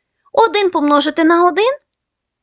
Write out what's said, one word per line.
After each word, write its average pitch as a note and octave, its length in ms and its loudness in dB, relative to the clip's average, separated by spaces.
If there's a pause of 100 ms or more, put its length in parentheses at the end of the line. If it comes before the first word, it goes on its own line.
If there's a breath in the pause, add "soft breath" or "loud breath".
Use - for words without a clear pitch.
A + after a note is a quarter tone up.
(320)
Один G4+ 380 0
помножити D4 540 0
на E4+ 240 2
один — G#4+ 300 -2 (640)